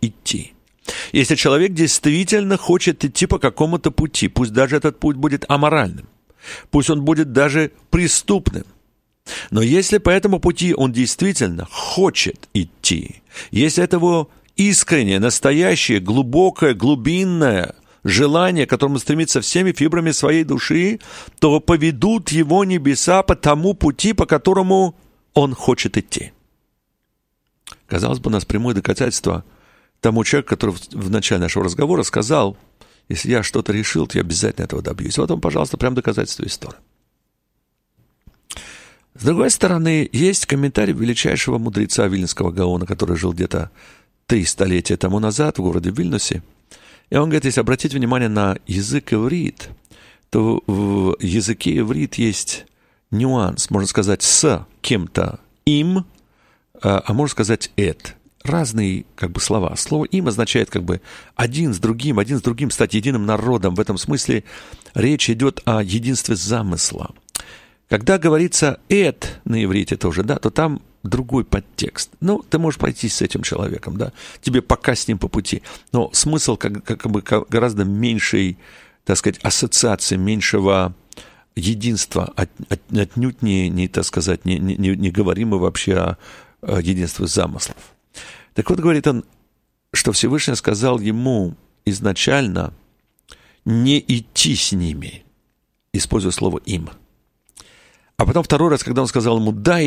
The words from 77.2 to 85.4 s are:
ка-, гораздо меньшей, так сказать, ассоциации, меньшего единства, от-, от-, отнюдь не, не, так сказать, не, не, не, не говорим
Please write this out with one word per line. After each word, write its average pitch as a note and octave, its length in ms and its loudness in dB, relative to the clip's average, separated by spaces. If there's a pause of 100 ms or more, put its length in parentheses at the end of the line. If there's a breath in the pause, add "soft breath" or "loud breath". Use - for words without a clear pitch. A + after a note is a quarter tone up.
ка-, G#2+ 280 0
гораздо A2+ 360 0
меньшей, G2+ 760 0 (460 loud breath)
так F#2+ 120 0
сказать, - 260 -2
ассоциации, A2+ 760 0
меньшего F#2+ 800 0 (640 loud breath)
единства, G2+ 800 -2
от-, F#2 140 -2 (180)
от-, - 280 -6
отнюдь A#2+ 460 -2
не, F#2+ 260 0
не, F2+ 200 -2
так F2+ 160 -2
сказать, F2 400 -2
не, F#2 140 0
не, F#2+ 180 -2
не, F#2+ 180 0
не F#2 160 0
говорим G2 380 0